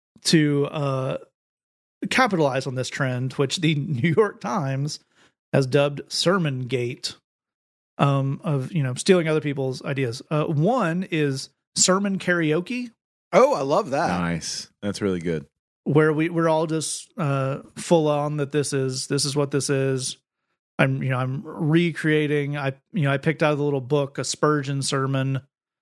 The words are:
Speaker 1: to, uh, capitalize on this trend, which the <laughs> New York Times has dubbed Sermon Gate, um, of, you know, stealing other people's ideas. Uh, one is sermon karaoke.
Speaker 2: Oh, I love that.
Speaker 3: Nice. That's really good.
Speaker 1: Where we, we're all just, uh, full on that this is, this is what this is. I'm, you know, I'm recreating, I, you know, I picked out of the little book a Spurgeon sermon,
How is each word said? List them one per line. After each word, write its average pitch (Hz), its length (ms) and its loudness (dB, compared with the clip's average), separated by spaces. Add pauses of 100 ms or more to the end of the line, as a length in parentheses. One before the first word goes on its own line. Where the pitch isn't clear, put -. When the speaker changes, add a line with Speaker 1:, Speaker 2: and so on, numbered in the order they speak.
(240)
Speaker 1:
to, 147 480 4
uh, 135 460 -2 (920)
capitalize 156 560 2
on 135 80 -6
this 127 160 -4
trend, 127 440 -4
which 139 280 0
the 156 140 2
<laughs> - 0 -
New 143 420 -2
York 208 240 0
Times 147 600 -4 (520)
has 139 140 4
dubbed 143 340 2 (100)
Sermon 160 500 0
Gate, 120 540 -4 (840)
um, 139 440 0
of, 139 280 -2
you 170 100 -2
know, 127 140 -2
stealing 175 320 2
other 156 120 2
people's 135 460 -4
ideas. 131 460 -4
Uh, 151 140 0
one 175 680 0
is 143 380 -2 (260)
sermon 196 420 2
karaoke. 175 720 -2 (460)
Speaker 2:
Oh, 254 200 6
I 147 60 -2
love 160 280 0
that. 131 300 0
Speaker 3:
Nice. 85 500 -4 (140)
That's 101 180 -4
really 95 180 0
good. 80 280 -4 (380)
Speaker 1:
Where 156 280 4
we, 156 160 0
we're 165 200 0
all 160 180 2
just, - 500 -6
uh, 139 440 -2 (140)
full 160 320 2
on 147 300 -2
that 143 140 -4
this 143 220 0
is, 135 340 -4
this 143 180 0
is 139 100 -4
what 143 140 0
this 139 220 -2
is. 135 460 -2 (600)
I'm, 135 240 2
you 131 80 -2
know, 131 80 0
I'm 131 260 -4
recreating, 151 1120 2
I, 135 160 -2 (180)
you 185 120 -2
know, 139 80 4
I 139 60 2
picked 151 240 0
out 151 100 4
of 151 60 0
the 143 60 -2
little 143 180 0
book 139 380 -2
a 131 40 -4
Spurgeon 143 600 0
sermon, 135 580 -2 (400)